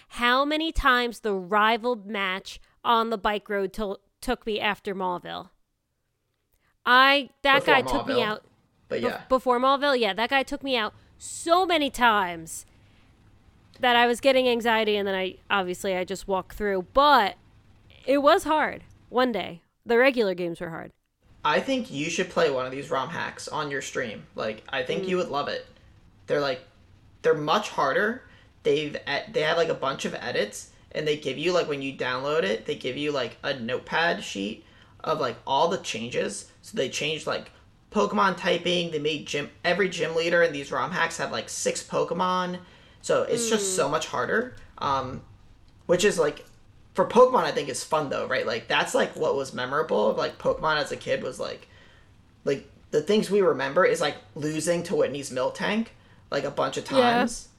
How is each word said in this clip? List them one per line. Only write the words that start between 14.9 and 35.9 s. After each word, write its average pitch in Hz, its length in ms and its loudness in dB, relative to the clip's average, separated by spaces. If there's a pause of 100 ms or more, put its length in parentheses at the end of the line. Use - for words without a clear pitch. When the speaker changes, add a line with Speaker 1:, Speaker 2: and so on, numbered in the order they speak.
Speaker 1:
and 202 100 0
then 196 100 0
I, 190 200 -2 (140)
obviously, 185 480 0
I 180 80 -2
just 185 240 -8
walked 185 260 -2
through. 196 380 -2
But 269 420 6 (680)
it 277 140 4
was 302 260 6
hard. 294 380 0 (260)
One 247 240 2
day. 175 280 -8 (240)
The 233 120 4
regular 240 360 4
games 175 280 -6
were 170 80 -8
hard. - 220 -12 (540)
Speaker 2:
I 156 160 4
think 262 300 -2
you 151 180 -4
should 175 200 -2
play 165 200 2
one 127 160 -2
of 131 60 -8
these 139 180 -10
rom 131 200 -2
hacks - 380 -8
on 147 240 -6
your 135 100 -4
stream. 117 440 -8 (100)
Like, 113 320 -6
I 131 160 -4
think 185 240 -4
you 185 80 0
Speaker 1:
Mm. 180 40 2
Speaker 2:
would 175 100 -4
love 139 180 -2
it. - 180 -6 (600)
They're, 147 160 0
like, 135 200 -2 (600)
they're 160 140 4
much 160 340 0
harder. 185 540 0 (400)
They've 147 320 0
e-, - 360 -6
they 151 100 0
had, 156 140 2
like, 165 140 2
a 147 60 0
bunch 135 280 -4
of 170 120 -4
edits, 151 560 -6 (200)
and 151 160 -4
they 151 80 2
give 135 220 -6
you, 170 160 0
like, 165 160 2
when 143 120 -4
you 135 120 -6
download 139 500 -2
it, 202 220 -2
they 151 100 -4
give 135 220 -6
you, 147 140 -2
like, 123 320 -4
a 143 100 -2
notepad 160 720 -2
sheet - 420 -8 (360)
of, 156 200 -2
like, 120 240 -4
all 143 240 2
the 190 80 -2
changes. - 720 -6 (120)